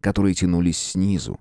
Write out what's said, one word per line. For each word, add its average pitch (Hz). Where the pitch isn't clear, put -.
которые 98
тянулись 87
снизу. 95